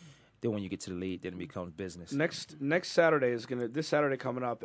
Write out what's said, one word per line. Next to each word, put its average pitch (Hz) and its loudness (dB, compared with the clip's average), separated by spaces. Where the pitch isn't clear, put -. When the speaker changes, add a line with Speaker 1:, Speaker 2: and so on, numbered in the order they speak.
Speaker 1:
then 117 0
when 104 -4
you 95 -6
get 90 -6
to - -8
the 90 -4
league, 92 -4
then 92 -6
it 90 -10
becomes 87 -8
business. 87 -10
Speaker 2:
Next, 151 -2
next 151 2
Saturday 156 6
is 117 0
gonna, 123 -2
this 143 -2
Saturday 147 4
coming 127 -2
up, 117 -4